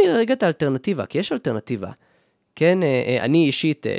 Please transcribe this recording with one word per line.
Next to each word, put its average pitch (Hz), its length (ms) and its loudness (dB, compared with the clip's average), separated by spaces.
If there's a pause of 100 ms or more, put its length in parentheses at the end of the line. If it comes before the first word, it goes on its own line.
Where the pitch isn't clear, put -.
נראה 339 140 2
רגע 233 180 0
את 254 80 -4
האלטרנטיבה, 151 640 -2
כי - 120 -6
יש 208 140 -4
אלטרנטיבה. 110 580 -6 (640)
כן? 180 260 2
אה, 131 240 2
אה, 120 180 0
אני 156 220 4
אישית, 143 400 -2
אה, 95 120 -4